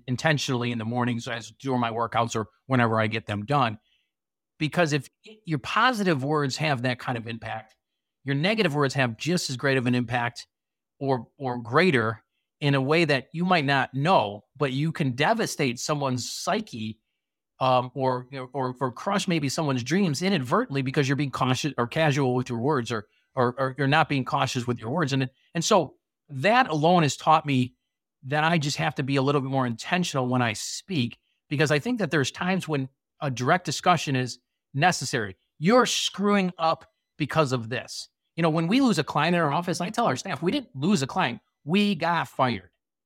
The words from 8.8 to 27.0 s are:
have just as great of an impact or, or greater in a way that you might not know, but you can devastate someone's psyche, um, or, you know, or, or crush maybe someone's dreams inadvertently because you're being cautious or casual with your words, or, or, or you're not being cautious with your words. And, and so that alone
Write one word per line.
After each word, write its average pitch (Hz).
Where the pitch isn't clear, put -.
have 127
just 170
as 135
great 135
of 120
an 123
impact 120
or, 135
or 127
greater 117
in 143
a 135
way 156
that 139
you 170
might 175
not 135
know, 131
but 135
you 151
can 135
devastate 151
someone's 135
psyche, 135
um, 127
or, 127
you 135
know, 127
or, 131
or 131
crush 196
maybe 165
someone's 135
dreams 156
inadvertently 170
because 135
you're 139
being 135
cautious 131
or 120
casual 139
with 127
your 117
words, 123
or, 110
or, 123
or 131
you're 139
not 151
being 135
cautious 131
with 123
your 110
words. 139
And, 131
and 170
so 175
that 175
alone 160